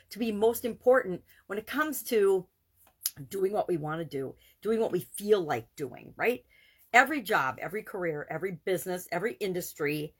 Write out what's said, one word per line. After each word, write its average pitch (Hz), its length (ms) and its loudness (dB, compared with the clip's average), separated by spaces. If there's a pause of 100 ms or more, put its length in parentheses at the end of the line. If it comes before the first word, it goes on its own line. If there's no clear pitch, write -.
(120)
to 202 80 -14
be 226 120 0
most 220 320 2
important 240 600 2 (240)
when 196 100 -6
it 214 80 -8
comes 302 380 -2
to 196 420 4 (840)
doing 190 220 0
what 190 160 0
we 175 100 0
wanna 156 280 -4
do, 135 300 -6 (260)
doing 220 180 0
what 220 120 0
we 180 80 0
feel 208 420 2
like 131 340 -4
doing, - 400 -10
right? 233 300 -2 (480)
Every 269 280 6
job, 160 380 0
every 196 220 -6
career, 170 480 -6
every 160 340 -6
business, 180 480 -2
every 175 220 -4
industry 156 880 -4